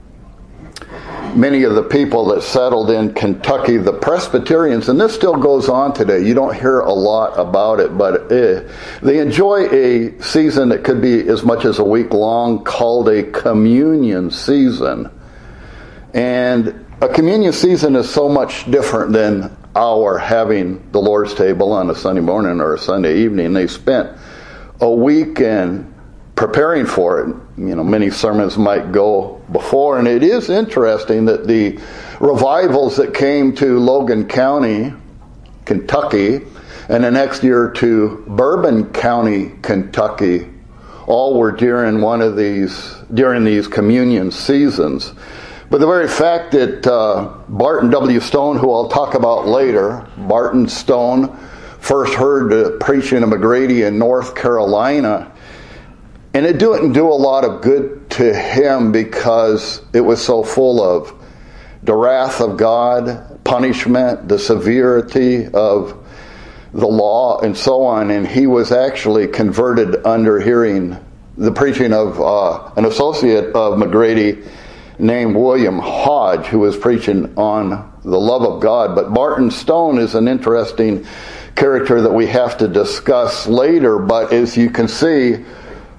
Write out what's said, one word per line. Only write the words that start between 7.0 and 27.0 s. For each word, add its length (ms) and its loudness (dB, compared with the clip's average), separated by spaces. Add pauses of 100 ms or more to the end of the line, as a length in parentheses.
about 420 0
it, 160 0
but, 360 0
uh, 300 2 (420)
they 160 2
enjoy 500 2
a 500 2
season 500 0
that 140 0
could 200 0
be 260 2
as 140 0
much 220 0
as 120 0
a 60 0
week 320 0
long 480 0
called 460 0
a 120 4
communion 1080 0
season. 800 -2 (1040)
And 680 -2 (160)
a 100 0
communion 440 2
season 420 2
is 140 0
so 180 0
much 440 -2
different 420 0
than 420 0 (200)
our 420 2
having 640 -2 (100)
the 80 0
Lord's 360 0
table 360 2
on 200 -2
a 40 -4
Sunday 260 -2
morning 380 -2
or 140 0
a 60 -4
Sunday 400 0
evening. 340 0
They 140 0
spent 420 -2 (720)
a 80 2
weekend 1040 0 (420)
preparing 520 0
for 340 0